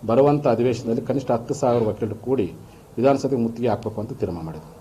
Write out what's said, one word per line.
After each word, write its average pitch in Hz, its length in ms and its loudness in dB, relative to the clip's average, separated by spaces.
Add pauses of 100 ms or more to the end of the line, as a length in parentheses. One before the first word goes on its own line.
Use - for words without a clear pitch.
ಬರುವಂಥ 143 420 4
ಅಧಿವೇಶನದಲ್ಲಿ 117 600 2
ಕನಿಷ್ಠ 131 240 -2
ಹತ್ತು 120 220 -2
ಸಾವಿರ 120 340 2
ವಕೀಲರು 107 380 -4
ಕೂಡಿ 123 200 0 (520)
ವಿಧಾನಸಭೆಗೆ 135 480 2
ಮುತ್ತಿಗೆ 117 260 -2
ಹಾಕಬೇಕು 107 300 -4
ಅಂತ 110 180 -8
ತೀರ್ಮಾನ 87 260 -4
ಮಾಡಿದ್ವಿ. 80 240 -12 (120)